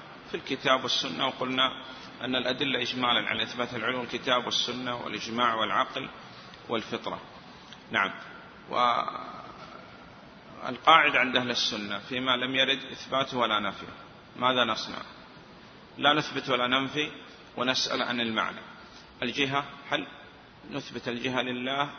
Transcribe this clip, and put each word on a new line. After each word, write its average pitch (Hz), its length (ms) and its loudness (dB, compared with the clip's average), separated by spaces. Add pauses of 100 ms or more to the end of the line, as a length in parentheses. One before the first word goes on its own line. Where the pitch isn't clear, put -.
(320)
في 190 60 -6
الكتاب 131 460 2
والسنة، 139 440 0
وقلنا 131 440 2 (500)
أن 123 140 0
الأدلة 127 460 0
إجمالاً 120 480 2
على 110 140 0
إثبات 120 300 -4
العلو 123 280 0
الكتاب 120 440 2
والسنة 123 500 -2
والإجماع 113 600 0
والعقل 110 540 0 (600)
والفطرة. 107 520 -2 (680)
نعم. 101 200 4 (580)
والقاعدة - 2500 2
عند 127 160 2
أهل 123 160 2
السنة 104 480 -2
فيما 127 380 0
لم 127 180 -2
يرد 131 240 4 (120)
إثباته 135 460 -2
ولا 110 220 4
نفيه، 98 340 -4 (420)
ماذا 123 300 4
نصنع؟ 110 320 -2 (1000)
لا 143 160 6
نثبت 139 360 0
ولا 123 180 4
ننفي، 135 440 0 (460)
ونسأل 127 440 0
عن 120 200 0
المعنى. 104 400 0 (640)
الجهة، 135 420 0 (240)
هل 143 180 -2 (640)
نثبت 127 360 -6
الجهة 123 340 0
لله 127 580 0